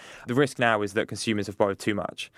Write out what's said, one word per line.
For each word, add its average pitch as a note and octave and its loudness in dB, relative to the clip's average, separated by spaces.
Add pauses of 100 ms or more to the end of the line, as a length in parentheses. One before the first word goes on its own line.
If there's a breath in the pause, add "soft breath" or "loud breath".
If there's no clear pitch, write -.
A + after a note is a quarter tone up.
(260 loud breath)
The B2 -2
risk C3+ 2
now A2+ 4
is G2 -2
that G#2+ 2
consumers G#2 -2
have G2+ -10
borrowed G2 2
too G#2+ 0
much. - -6